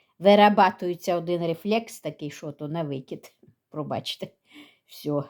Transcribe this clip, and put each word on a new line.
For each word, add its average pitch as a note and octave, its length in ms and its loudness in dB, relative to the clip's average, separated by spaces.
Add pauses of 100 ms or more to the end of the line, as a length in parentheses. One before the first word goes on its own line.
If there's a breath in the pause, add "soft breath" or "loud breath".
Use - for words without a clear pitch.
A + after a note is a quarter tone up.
(200)
вирабатується G3 960 4
один E3+ 320 -2
рефлекс G#3 520 -4
такий, D3 320 -10
що D3+ 200 -12
то D3 160 -12
на E3 160 -4
викид. C#3 500 -10 (180)
<laughs> - 180 -20
Пробачте. D3+ 580 -10 (580 loud breath)
Всьо, D3 440 -6